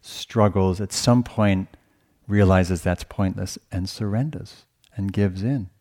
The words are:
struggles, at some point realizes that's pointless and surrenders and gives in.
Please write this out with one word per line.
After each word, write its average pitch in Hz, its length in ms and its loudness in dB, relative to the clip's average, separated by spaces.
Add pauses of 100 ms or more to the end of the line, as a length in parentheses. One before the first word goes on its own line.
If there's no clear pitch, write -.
struggles, 95 800 0
at 101 100 -6
some 123 320 2
point 98 440 0 (600)
realizes 92 540 4
that's 87 220 -2
pointless 98 540 -4 (140)
and 92 160 -4
surrenders 110 760 -6 (300)
and 98 180 -4
gives 95 300 0
in. 120 260 -4 (120)